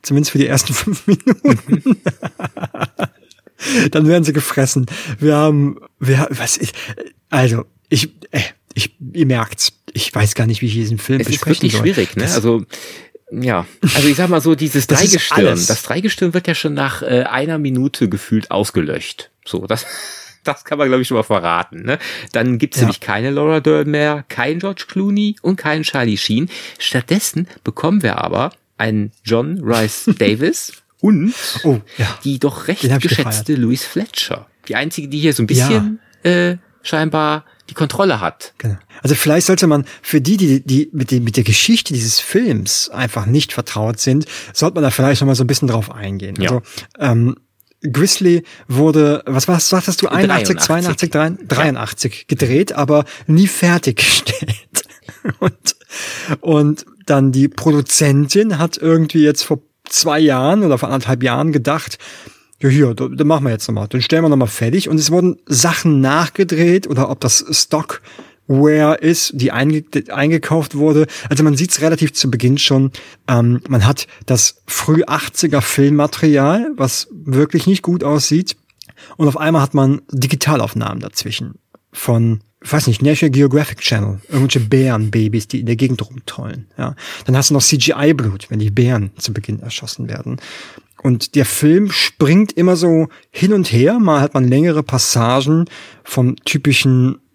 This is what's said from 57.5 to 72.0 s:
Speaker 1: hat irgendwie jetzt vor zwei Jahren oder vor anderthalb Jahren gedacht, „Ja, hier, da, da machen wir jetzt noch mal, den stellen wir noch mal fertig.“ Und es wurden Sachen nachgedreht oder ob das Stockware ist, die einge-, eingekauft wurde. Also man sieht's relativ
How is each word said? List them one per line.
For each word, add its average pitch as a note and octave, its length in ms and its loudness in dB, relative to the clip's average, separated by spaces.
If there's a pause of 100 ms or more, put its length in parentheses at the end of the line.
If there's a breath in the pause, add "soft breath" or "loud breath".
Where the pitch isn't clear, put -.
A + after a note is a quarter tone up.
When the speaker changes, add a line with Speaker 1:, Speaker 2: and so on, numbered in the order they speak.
Speaker 1:
hat E3 200 -2
irgendwie D#3+ 460 2
jetzt D3+ 200 2
vor C#3+ 160 -2 (260)
zwei D3+ 340 0
Jahren D3+ 440 4
oder D3 140 2
vor C3 120 -4
anderthalb B2+ 340 -2
Jahren C3+ 280 0
gedacht, D3 460 -2 (640 loud breath)
„Ja, C#3 80 4
hier, C3 240 4
da, C3 140 -4
da C3 160 -2
machen D3 220 2
wir B2 60 2
jetzt G#2+ 160 -4
noch A#2 80 -4
mal, G#2 120 -4
den B2+ 160 -2
stellen E3 200 2
wir D#3+ 60 4
noch C#3+ 80 4
mal B2+ 80 4
fertig.“ A#2 420 -2
Und D#3 120 0
es D3 120 0
wurden F3+ 260 2 (100)
Sachen D3+ 520 2
nachgedreht E3+ 880 2
oder C3 220 0
ob - 120 -6
das - 280 0
Stockware D3+ 1500 0
ist, E3 340 0
die B2+ 160 0
einge-, D3+ 320 0 (260)
eingekauft D3+ 680 0
wurde. D3+ 320 2 (220 loud breath)
Also C#3+ 140 2
man D3 140 4
sieht's E3 240 -2
relativ D#3+ 320 0